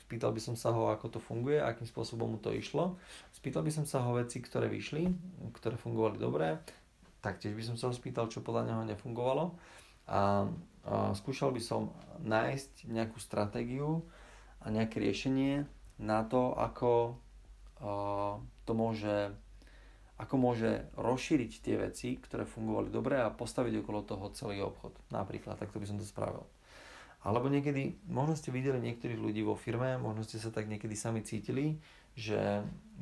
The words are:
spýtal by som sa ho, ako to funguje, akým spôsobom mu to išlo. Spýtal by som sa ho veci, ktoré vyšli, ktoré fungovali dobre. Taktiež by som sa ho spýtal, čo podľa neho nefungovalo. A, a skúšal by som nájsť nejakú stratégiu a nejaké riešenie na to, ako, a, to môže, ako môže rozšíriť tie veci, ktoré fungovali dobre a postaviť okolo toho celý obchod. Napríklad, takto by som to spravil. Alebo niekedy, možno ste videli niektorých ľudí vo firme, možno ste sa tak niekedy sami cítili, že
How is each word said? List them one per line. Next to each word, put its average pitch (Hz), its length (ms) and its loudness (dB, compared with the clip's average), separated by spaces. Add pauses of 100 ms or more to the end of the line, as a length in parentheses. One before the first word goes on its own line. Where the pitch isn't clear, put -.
spýtal 117 240 0
by 113 80 -2
som 117 160 -4
sa 117 160 2
ho, 113 160 4
ako 110 240 0
to - 80 -6
funguje, 127 400 2
akým 120 240 0
spôsobom 117 480 -2
mu 110 80 -4
to - 160 -4
išlo. 165 400 0 (400)
Spýtal 139 240 -2
by 156 80 0
som 151 160 0
sa 139 160 0
ho 120 160 2
veci, 120 240 -2
ktoré 120 240 -2
vyšli, 110 400 -2 (480)
ktoré 113 240 -2
fungovali 110 400 2
dobre. 147 400 2 (640)
Taktiež 104 320 -4
by 107 80 -6
som 117 160 -4
sa 123 160 0
ho - 20 -4
spýtal, 120 380 -2
čo - 80 -8
podľa 117 320 0
neho 110 160 0
nefungovalo. 123 640 0 (560)
A, 101 400 6 (400)
a 101 240 4
skúšal 131 400 0
by 123 80 -2
som 110 320 0 (320)
nájsť 120 640 0
nejakú 113 320 0
stratégiu 123 800 0 (640)
a 110 80 -2
nejaké 110 320 2
riešenie 135 640 2 (320)
na 107 240 4
to, 127 320 4
ako, 120 640 4 (640)
a, 104 60 -2 (760)
to - 80 0
môže, 107 640 2 (800)
ako - 240 -4
môže 113 560 2
rozšíriť 123 640 2
tie 110 160 2
veci, 104 400 -2
ktoré 110 320 -4
fungovali 107 400 0
dobre 117 320 2
a 113 80 4
postaviť 113 560 0
okolo 104 240 -4
toho 101 240 -6
celý 101 320 -4
obchod. - 320 -6 (160)
Napríklad, 104 480 -4
takto 104 160 -6
by 104 80 -4
som 104 160 -4
to 101 80 -6
spravil. - 400 -4 (760)
Alebo 123 280 4
niekedy, 139 560 2
možno 139 320 2
ste - 160 -4
videli 131 240 2
niektorých 117 400 -2
ľudí 110 240 0
vo 107 160 2
firme, 123 400 0
možno 110 240 -2
ste 110 160 -6
sa 110 160 -6
tak 107 160 -2
niekedy 107 240 -4
sami 110 320 -2
cítili, 139 560 0 (320)
že 104 480 2 (400)